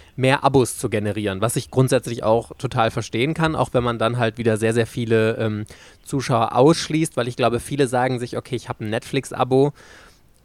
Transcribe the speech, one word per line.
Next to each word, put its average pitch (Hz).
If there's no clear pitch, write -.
mehr 131
Abos 131
zu 123
generieren, 104
was 113
ich -
grundsätzlich 123
auch 113
total 120
verstehen 120
kann, 160
auch 123
wenn 123
man 120
dann 117
halt 113
wieder 113
sehr, 113
sehr 117
viele, 113
ähm, 107
Zuschauer 123
ausschließt, 156
weil 120
ich 123
glaube, 120
viele 139
sagen 127
sich, 120
„Okay, 117
ich -
hab -
ein 107
Netflix-Abo 131